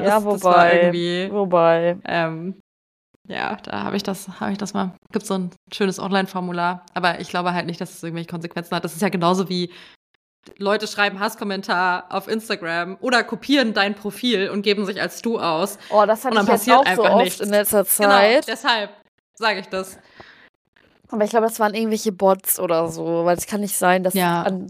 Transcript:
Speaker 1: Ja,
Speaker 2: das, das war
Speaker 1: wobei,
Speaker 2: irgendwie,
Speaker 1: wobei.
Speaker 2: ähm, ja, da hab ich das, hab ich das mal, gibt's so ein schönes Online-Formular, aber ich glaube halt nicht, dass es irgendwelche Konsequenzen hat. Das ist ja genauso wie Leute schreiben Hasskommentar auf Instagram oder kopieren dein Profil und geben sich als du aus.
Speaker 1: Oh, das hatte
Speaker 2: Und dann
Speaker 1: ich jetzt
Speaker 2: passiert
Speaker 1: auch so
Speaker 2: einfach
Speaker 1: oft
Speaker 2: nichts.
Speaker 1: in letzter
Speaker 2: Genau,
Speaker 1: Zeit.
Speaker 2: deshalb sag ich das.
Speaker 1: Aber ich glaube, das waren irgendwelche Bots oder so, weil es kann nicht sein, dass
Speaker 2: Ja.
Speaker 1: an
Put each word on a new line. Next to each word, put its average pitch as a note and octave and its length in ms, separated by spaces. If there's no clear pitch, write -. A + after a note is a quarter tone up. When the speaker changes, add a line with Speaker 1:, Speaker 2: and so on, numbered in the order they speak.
Speaker 1:
Ja, G3+ 180
Speaker 2:
das, G#3 40
das G3+ 200
war F3+ 100
Speaker 1:
wobei, F3 280
Speaker 2:
irgendwie, F3 480
Speaker 1:
wobei. F3 680
Speaker 2:
ähm, E3+ 520
ja, C2+ 360
da - 220
hab G3+ 100
ich G3+ 80
das, F#3+ 260
hab G#3 120
ich G3 80
das G3+ 160
mal, F#3+ 180
gibt's - 180
so G3 60
ein F#3 160
schönes F#3+ 260
Online-Formular, F3+ 960
aber F3+ 280
ich E3 100
glaube F3 240
halt E3+ 120
nicht, E3+ 140
dass F3+ 140
es - 80
irgendwelche E3 260
Konsequenzen E3+ 480
hat. E3+ 80
Das E3 100
ist E3 60
ja G3 80
genauso F3+ 400
wie F3+ 240
Leute G#3 280
schreiben G3+ 340
Hasskommentar G3 880
auf F#3+ 180
Instagram F3+ 720
oder A#3+ 240
kopieren A#3+ 480
dein G3+ 220
Profil G3+ 560
und G#3 100
geben G3+ 240
sich F#3+ 160
als - 220
du A3+ 180
aus. E3+ 380
Speaker 1:
Oh, G#3 180
das A3 180
hatte A#3+ 140
Speaker 2:
Und G3+ 80
dann A3+ 100
Speaker 1:
ich - 100
jetzt - 0
Speaker 2:
passiert B3+ 100
Speaker 1:
auch C#4 80
so G#3+ 60
Speaker 2:
einfach F3+ 120
Speaker 1:
oft A3 100
Speaker 2:
nichts. F3+ 160
Speaker 1:
in G#3 80
letzter G#3 360
Speaker 2:
Genau, G3+ 260
Speaker 1:
Zeit. G#3 380
Speaker 2:
deshalb A3 420
sag G#3+ 200
ich F#3 120
das. F#3+ 300
Speaker 1:
Aber G#3+ 140
ich G3+ 60
glaube, A3 160
das A3+ 120
waren G#3+ 160
irgendwelche A3 380
Bots F#3+ 480
oder E3+ 280
so, E3 360
weil F3 140
es - 80
kann G#3 160
nicht G3 140
sein, F#3 280
dass F#3 100
Speaker 2:
Ja. F3 280
Speaker 1:
an F#3+ 280